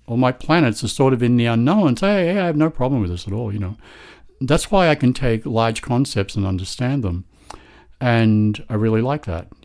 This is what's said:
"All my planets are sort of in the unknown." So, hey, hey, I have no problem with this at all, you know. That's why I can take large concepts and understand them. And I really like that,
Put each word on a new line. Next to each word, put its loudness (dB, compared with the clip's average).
"All -4
my 2
planets 0
are -2
sort 2
of 0
in 2
the 2
unknown." 2
So, 0
hey, 0
hey, 0
I 0
have -2
no 2
problem -2
with -2
this -8
at -6
all, -6
you -6
know. -8
That's 0
why 4
I 4
can 2
take -2
large -2
concepts -2
and 0
understand -4
them. -4
And 2
I -6
really 0
like -4
that, -6